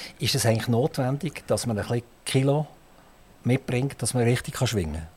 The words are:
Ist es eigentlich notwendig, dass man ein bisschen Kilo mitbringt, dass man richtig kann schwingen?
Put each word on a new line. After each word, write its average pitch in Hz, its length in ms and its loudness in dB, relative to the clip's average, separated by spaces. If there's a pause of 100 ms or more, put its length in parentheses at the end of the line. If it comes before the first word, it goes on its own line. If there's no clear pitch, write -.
(200)
Ist - 160 0
es 131 100 0
eigentlich 110 220 2
notwendig, 135 800 0
dass 110 180 0
man 113 120 -2
ein 98 80 -4
bisschen 120 180 -2 (220)
Kilo 139 420 2 (760)
mitbringt, 127 580 0
dass 127 120 -2
man 123 100 2
richtig 120 320 0
kann 123 120 0
schwingen? 82 360 -2 (140)